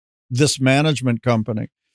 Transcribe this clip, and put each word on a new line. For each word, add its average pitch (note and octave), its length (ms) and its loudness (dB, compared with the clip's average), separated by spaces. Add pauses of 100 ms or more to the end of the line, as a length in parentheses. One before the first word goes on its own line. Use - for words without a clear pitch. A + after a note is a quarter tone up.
(320)
this C3+ 280 0
management C3 640 0
company. A2+ 460 -2 (280)